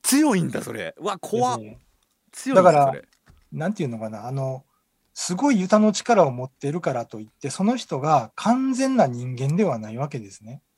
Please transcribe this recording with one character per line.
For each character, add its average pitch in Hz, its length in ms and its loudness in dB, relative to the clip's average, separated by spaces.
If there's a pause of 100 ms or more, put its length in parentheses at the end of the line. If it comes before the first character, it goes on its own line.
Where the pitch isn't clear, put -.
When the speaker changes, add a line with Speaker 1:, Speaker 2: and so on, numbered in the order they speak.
Speaker 1:
強 277 340 2
い 170 60 0
ん 131 80 -4
だ、 - 100 -6
そ - 140 -12
れ。 92 240 -10
う 165 80 -8
わ、 196 120 -4
怖 240 380 -2
っ。 110 60 -10
Speaker 2:
え - 20 -14
え。 107 140 -18 (540)
Speaker 1:
強 262 220 -4
い 190 60 8
ん - 20 8
だ、 - 0 -
Speaker 2:
だ 175 100 8
か 147 60 6
ら、 139 100 6
Speaker 1:
そ 135 40 -2
れ。 - 160 -12 (440)
Speaker 2:
な 151 180 -6
ん - 20 -4
て 196 100 -4
い 143 40 -2
う - 20 -4
の 117 100 -8
か 110 120 -8
な。 110 160 -12
あ 131 60 -8
の、 131 320 -6 (500)
す - 200 -6
ご 277 180 2
い 214 60 4
ユ 185 100 0
タ 214 100 6
の 214 140 6
力 208 320 4
を 135 60 0
持 123 140 -8
っ 131 60 -12
て 139 200 -6
る 170 120 -4
か 151 100 -2
ら 120 140 -4
と 110 140 -14
い 107 40 -14
っ - 40 -20
て、 - 200 -10
そ 190 160 -4
の 247 120 2
人 160 220 -6
が 139 360 2
完 262 400 0
全 262 220 0
な 190 100 6
人 123 320 -6
間 139 180 -2
で 214 80 2
は 127 140 -2
な 107 120 -10
い 113 60 -10
わ 143 140 -6
け 139 80 -8
で 101 120 -14
す 107 140 -20
ね。 123 160 -16 (180)